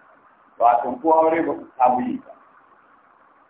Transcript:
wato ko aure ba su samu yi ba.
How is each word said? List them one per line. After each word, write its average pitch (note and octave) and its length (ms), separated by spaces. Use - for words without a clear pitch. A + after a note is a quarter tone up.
wato A#2+ 360
ko D#3+ 160
aure D#3+ 300
ba C#3+ 100
su - 220
samu B2 260
yi - 160
ba. - 160